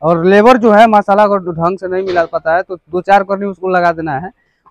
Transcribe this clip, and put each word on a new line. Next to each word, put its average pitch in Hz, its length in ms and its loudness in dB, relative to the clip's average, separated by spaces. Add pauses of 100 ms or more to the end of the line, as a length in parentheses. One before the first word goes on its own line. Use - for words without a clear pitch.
और 165 240 0
लेबर 208 320 4
जो 220 140 2
है 214 160 6
मसाला 208 360 2
अगर 196 280 -2
ढंग 170 260 -4
से 185 100 -12
नहीं 185 180 -6
मिला 175 200 -2
पाता 160 300 -4
है 185 80 -2
तो 185 120 -12
दो 175 260 -8
चार 196 220 2
करनी 196 220 -6
उसको 185 240 -8
लगा 175 220 0
देना 160 280 -8
है। 185 120 -12 (400)